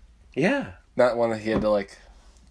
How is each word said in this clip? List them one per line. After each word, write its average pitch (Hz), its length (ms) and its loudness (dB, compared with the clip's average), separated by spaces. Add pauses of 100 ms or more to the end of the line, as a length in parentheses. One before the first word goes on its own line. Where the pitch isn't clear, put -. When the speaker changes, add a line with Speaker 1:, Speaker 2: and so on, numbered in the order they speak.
(340)
Speaker 1:
Yeah. 190 380 -2 (240)
Speaker 2:
Not 120 220 2
one 117 120 2
that 110 120 -4
he 110 100 -4
had 104 100 0
to, 107 80 0
like, 101 280 -2 (540)